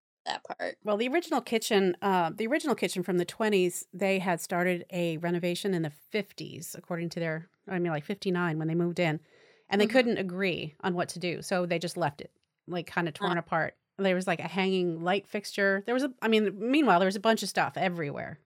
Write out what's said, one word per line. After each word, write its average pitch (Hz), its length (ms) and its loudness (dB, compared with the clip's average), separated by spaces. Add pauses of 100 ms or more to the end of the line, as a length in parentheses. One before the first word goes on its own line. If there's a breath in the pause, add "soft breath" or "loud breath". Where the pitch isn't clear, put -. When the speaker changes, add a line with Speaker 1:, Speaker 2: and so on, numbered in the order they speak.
(260)
Speaker 1:
that - 180 -6
part. - 400 -8
Speaker 2:
Well, 208 120 0
the 240 120 0
original 311 320 0
kitchen, 196 600 2
uh, 180 320 4
the 226 120 -2
original 294 300 0
kitchen 185 260 -2
from 180 160 0
the 175 60 4
twenties, 196 680 0
they 190 280 0
had 175 200 0
started 180 520 0
a 170 260 -2
renovation 175 560 -2
in 165 80 2
the 151 80 -2
fifties, - 880 -10
according 170 320 -6
to 170 100 -6
their, 160 280 -4 (180)
I 190 140 -4
mean, 175 120 0
like, 151 120 -4
fifty-nine 180 540 -2
when 156 100 -2
they 160 80 0
moved 175 240 0
in, 160 200 2 (480 soft breath)
and 202 120 4
they 208 60 6
Speaker 1:
Mm-hmm. 214 60 0
Speaker 2:
couldn't 240 260 4
agree 180 640 -2
on 180 120 0
what 175 160 -2
to - 80 -12
do, 170 240 -4
so 180 240 0
they 170 120 0
just 170 180 -6
left 156 240 -2
it, - 100 -14 (380)
like, 170 180 -4
kinda 170 260 -2
torn 190 200 -2
Speaker 1:
Huh. 175 80 0
Speaker 2:
apart. 160 360 -2 (200)
There 196 180 2
was, 185 140 -2
like, 170 100 2
a 160 80 -6
hanging 180 560 0
light 185 240 0
fixture. 196 600 0
There 240 80 0
was 262 100 0
a, 262 180 -4
I 220 60 0
mean, 214 280 4
meanwhile, 226 440 4
there 190 60 4
was 190 100 0
a 202 40 -6
bunch 226 220 2
of 190 60 -4
stuff - 280 0
everywhere, 156 680 -4